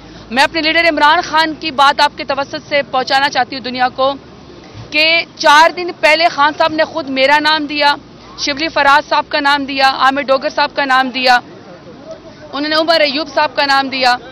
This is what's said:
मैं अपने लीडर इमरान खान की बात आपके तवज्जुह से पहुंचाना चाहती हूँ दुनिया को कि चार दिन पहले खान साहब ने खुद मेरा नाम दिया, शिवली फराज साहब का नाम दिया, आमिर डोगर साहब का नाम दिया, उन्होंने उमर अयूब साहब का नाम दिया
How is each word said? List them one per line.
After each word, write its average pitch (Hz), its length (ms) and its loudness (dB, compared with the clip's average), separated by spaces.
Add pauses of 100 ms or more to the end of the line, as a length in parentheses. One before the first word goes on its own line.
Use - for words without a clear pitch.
(320)
मैं 254 120 2
अपने 311 180 -2
लीडर 320 240 0
इमरान 302 360 2
खान 320 320 -2
की 320 180 -8
बात 277 300 2
आपके 294 220 -2
तवज्जुह 277 360 -6
से 285 220 -2
पहुंचाना 269 460 -2
चाहती 269 280 -4
हूँ 262 80 -12
दुनिया 254 240 -2
को 262 260 -2 (800)
कि 320 340 2 (140)
चार 311 320 6
दिन 359 200 -8
पहले 320 380 2
खान 294 240 0
साहब 320 200 0
ने 311 120 0
खुद 302 240 -8
मेरा 269 300 2
नाम 302 280 0
दिया, 294 300 0 (480)
शिवली 302 220 -4
फराज 294 360 2
साहब 294 220 -2
का 311 140 -4
नाम 285 260 0
दिया, 269 220 0
आमिर 269 360 0
डोगर 269 260 0
साहब 294 220 -2
का 285 140 -4
नाम 262 240 0
दिया, 247 320 2 (1120)
उन्होंने 302 220 -4
उमर 320 260 2
अयूब 294 260 -2
साहब 302 260 -2
का 294 120 -2
नाम 269 240 0
दिया 254 300 0 (120)